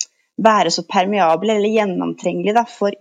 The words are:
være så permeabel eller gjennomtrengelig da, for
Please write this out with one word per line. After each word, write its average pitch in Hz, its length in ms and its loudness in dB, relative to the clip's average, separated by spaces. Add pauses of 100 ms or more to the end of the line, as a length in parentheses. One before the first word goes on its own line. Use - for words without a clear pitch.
(440)
være 202 300 2
så 170 140 -4
permeabel 196 680 2
eller 208 160 0
gjennomtrengelig 180 840 -2
da, 226 100 2
for 202 340 -2